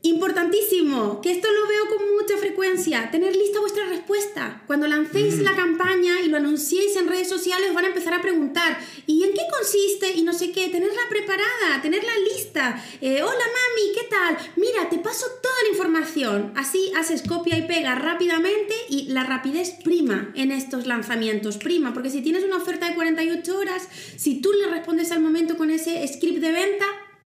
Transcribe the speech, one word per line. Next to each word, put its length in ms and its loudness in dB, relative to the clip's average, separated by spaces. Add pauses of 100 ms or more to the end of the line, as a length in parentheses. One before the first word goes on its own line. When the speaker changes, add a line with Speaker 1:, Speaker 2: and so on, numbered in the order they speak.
Speaker 1:
importantísimo, 1160 2
que 120 0
esto 180 0
lo 160 4
veo 300 2
con 100 0 (140)
mucha 180 0
frecuencia, 720 0
tener 240 2
lista 260 2
vuestra 260 -2
respuesta. 840 -4
Cuando 180 2
lancéis 500 2
Speaker 2:
Mm. 60 2
Speaker 1:
la 140 4
campaña 640 2
y 80 0
lo 80 2
anunciéis 600 0
en 120 2
redes 200 0
sociales, 420 0
os 40 0
van 120 2
a 20 2
empezar 260 -2
a 80 0
preguntar, 560 0 (280)
"¿y 180 4
en 80 2
qué 80 0 (180)
consiste?", 560 2
y 80 2
no 100 2
sé 200 -2
qué, 160 0
tenerla 400 0
preparada, 760 0
tenerla 300 0 (200)
lista. 520 -4 (160)
Eh, 220 0
"Hola, 100 0
mami, 600 2
¿qué 140 -2
tal? 280 2 (200)
Mira, 320 2
te 100 0
paso 280 -4 (160)
toda 120 0 (100)
la 60 4
información". 840 0
Así 400 0
haces 260 0
copia 360 0
y 40 0
pega 340 0
rápidamente 800 0 (140)
y 200 -2
la 160 0
rapidez 480 -2 (100)
prima 540 2
en 160 2
estos 340 -4
lanzamientos, 680 -2
prima, 360 0
porque 180 -4
si 120 -4
tienes 220 2
una 140 0
oferta 300 -4
de 60 -2
cuarenta 300 2
y 60 0
ocho 280 -2
horas, 300 -4 (280)
si 240 0
tú 120 2
le 160 4
respondes 420 -2
al 100 0
momento 360 2
con 140 0
ese 360 -2
script 320 -2
de 140 0
venta 340 2 (420)